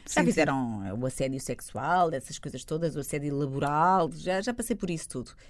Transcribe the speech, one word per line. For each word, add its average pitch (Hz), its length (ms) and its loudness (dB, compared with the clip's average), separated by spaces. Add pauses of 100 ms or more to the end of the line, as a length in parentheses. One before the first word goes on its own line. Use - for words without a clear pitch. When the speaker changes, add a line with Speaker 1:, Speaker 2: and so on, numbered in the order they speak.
Speaker 1:
sentir? - 180 4
Speaker 2:
fizeram 123 720 2
o 127 60 0
assédio 135 340 -2
sexual, 160 720 0
essas 170 260 -6
coisas 147 280 -10
todas, 160 320 -2
o - 20 -2
assédio 143 380 -2
laboral, 151 760 4
já, 175 300 -2
já 240 120 -2
passei 233 220 -4
por 185 140 -2
isso 165 180 -4
tudo. - 240 -8 (180)